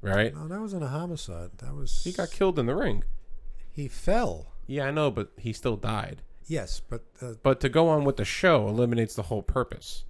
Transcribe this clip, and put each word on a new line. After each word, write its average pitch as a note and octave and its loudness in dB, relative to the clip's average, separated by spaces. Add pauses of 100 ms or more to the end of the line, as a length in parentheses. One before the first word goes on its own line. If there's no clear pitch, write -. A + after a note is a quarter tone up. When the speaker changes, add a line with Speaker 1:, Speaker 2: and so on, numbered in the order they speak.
Speaker 1:
right? G2+ 2
Speaker 2:
No, D#3 -10
that F3+ -8
wasn't G3 -6
a C#3 -4
homicide. B2+ -6
That - -6
was - 6
Speaker 1:
He F3+ -2
got F3+ -2
killed F#3 2
in B2+ 2
the B2+ 2
ring. C#3+ 2 (680)
Speaker 2:
He C#3+ -8
fell. A#2+ 0 (120)
Speaker 1:
Yeah, C3+ -2
I C#3 -2
know, D3+ 2
but G2+ -4
he A2+ -6
still A#2 -2
died. G#2 -4 (240)
Speaker 2:
Yes, D3 -2
but, A#2 -8 (180)
uh, B2 -8 (100)
Speaker 1:
But C3+ 4
to C#3 2
go E3 6
on D3+ 4
with C#3 2
the G#2 0
show C#3+ 4
eliminates A#2 2
the A2 -4
whole G2 -4
purpose. - -4